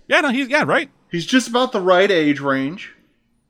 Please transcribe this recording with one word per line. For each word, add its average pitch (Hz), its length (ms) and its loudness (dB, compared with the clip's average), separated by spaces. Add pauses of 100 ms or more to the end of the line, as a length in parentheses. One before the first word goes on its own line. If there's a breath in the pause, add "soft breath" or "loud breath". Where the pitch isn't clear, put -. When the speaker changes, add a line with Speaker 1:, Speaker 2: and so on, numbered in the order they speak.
Speaker 1:
Yeah, 294 140 0
no, 302 80 0
he's, 262 180 -2
yeah, 285 160 0
right. 139 260 -2 (220)
Speaker 2:
He's 170 160 -6
just 254 220 0
about 247 240 -2
the 214 80 -2
right 185 280 4
age 151 300 2
range. 139 560 -6 (540)